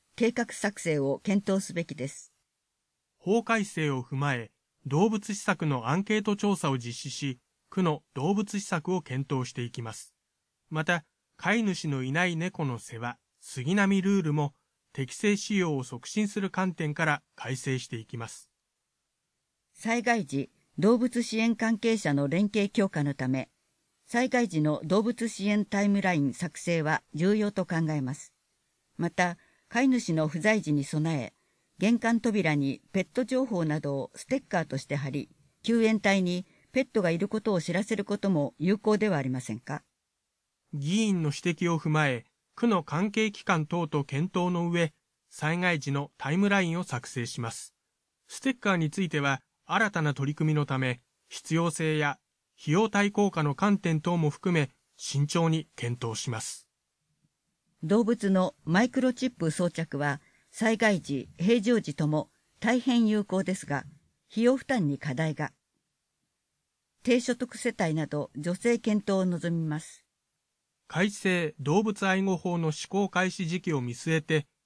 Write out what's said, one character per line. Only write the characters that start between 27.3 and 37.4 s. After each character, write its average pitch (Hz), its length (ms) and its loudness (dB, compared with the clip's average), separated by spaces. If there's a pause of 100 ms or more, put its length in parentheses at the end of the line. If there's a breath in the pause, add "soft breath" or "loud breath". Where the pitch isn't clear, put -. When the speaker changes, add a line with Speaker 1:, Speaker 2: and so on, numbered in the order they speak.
Speaker 1:
要 208 140 0
と 190 160 -4
考 170 100 -4 (140)
え 151 100 0
ま 131 140 -4
す。 - 180 -16 (640)
ま 170 140 -2
た、 175 260 0 (320 soft breath)
飼 233 140 0
い 277 60 4
主 240 240 2
の 160 160 2
不 165 100 -4
在 214 240 2
時 151 100 -2
に 143 120 0
備 156 320 -2
え、 120 180 -6 (440)
玄 226 200 4
関 226 220 2
扉 196 340 2
に 139 280 -2 (100)
ペ 190 80 0
ッ 180 40 -4
ト - 200 -4
情 254 220 0
報 185 180 -2
な 151 160 0
ど 143 160 -4
を 131 180 -6
ス - 120 -18
テ 262 100 0
ッ 269 120 -4
カ 180 120 0
ー 156 40 -2
と 135 140 -6
し - 80 -8
て 139 100 -4
貼 139 140 -4
り、 147 200 -6 (320)
救 226 220 4
援 220 160 2
隊 196 220 4
に 180 240 -2 (260 soft breath)
ペ - 100 0
ッ - 80 -4
ト 214 120 2
が 175 80 2
い 170 80 0
る 196 100 -2
こ 214 120 -4